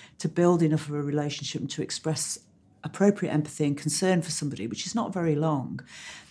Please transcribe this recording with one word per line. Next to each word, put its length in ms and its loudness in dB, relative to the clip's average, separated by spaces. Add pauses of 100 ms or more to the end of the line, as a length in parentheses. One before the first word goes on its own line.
(200)
to 100 -2
build 340 6
enough 240 2
of 80 -4
a 60 -2
relationship 580 -2
and 120 -4
to 100 -6
express 580 -4 (420)
appropriate 520 2
empathy 320 0
and 100 2
concern 460 2
for 100 -8
somebody, 360 -4
which 180 -6
is 100 -6
not 180 -2
very 220 2
long. 460 0 (500)